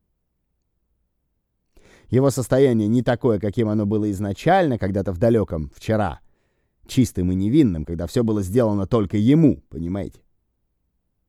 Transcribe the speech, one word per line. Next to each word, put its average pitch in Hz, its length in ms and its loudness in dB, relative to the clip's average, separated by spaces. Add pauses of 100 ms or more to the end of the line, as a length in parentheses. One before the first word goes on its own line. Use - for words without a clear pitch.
(2000)
Его 131 220 2
состояние 127 580 2
не 120 140 2
такое, 117 360 0
каким 107 300 -2
оно 107 180 -2
было 104 240 -2
изначально, 117 680 0
когда-то 98 340 -4
в 87 60 -10
далеком 92 520 0
«вчера». 107 500 -4 (720)
чистым 92 420 0
и - 20 0
невинным, 98 500 2
когда 85 220 -8
все 123 160 -2
было 107 200 0
сделано 101 440 0
только 107 300 -2
ему, 131 520 4
понимаете? 87 520 -10 (1080)